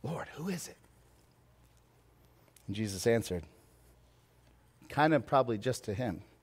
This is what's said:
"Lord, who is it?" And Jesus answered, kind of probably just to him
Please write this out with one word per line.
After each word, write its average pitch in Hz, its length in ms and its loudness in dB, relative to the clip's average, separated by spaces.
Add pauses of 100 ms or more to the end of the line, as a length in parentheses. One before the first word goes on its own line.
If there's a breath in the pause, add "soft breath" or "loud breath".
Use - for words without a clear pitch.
"Lord, 151 260 -6
who 165 200 -8
is 175 180 -6
it?" - 100 -16 (1900)
And 95 100 -6
Jesus 101 300 -4
answered, 104 400 2 (1400)
kind 156 240 6
of 139 120 2
probably 120 320 2
just 120 280 -2
to 107 80 -4
him 98 300 -4 (200)